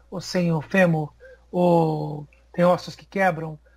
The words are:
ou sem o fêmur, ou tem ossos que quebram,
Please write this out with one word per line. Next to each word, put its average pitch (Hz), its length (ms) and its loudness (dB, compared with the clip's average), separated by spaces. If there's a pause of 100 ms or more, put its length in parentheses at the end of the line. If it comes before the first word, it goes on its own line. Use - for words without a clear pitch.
(100)
ou 180 100 -12
sem 175 320 -2
o 156 80 -2
fêmur, 160 500 0 (400)
ou 156 800 0 (240)
tem 175 120 0
ossos 175 300 0
que - 120 -20
quebram, 160 520 -4 (180)